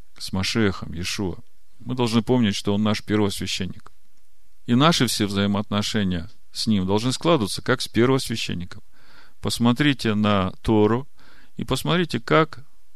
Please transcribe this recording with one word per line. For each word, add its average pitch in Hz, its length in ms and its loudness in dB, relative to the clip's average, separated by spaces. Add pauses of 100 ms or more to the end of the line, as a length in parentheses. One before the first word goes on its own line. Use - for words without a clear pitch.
(180)
с - 140 -8
Машиахом 95 600 0
Иешуа, 87 460 -4 (400)
мы 120 160 -6
должны 117 280 2
помнить, 117 340 2
что 101 180 0
он 104 80 2
наш 107 220 0
первосвященник. 98 880 -2 (760)
И 120 80 4
наши 139 320 6
все 107 200 0
взаимоотношения 101 1040 0 (240)
с - 140 -4
ним 101 180 4
должны 107 280 2
складываться 147 500 2
как 127 180 2
с - 60 -4
первосвященником. 113 960 0 (580)
Посмотрите 120 760 2
на 104 360 2 (120)
Тору 110 440 4 (500)
и - 80 -4
посмотрите, 147 540 0
как - 480 2 (300)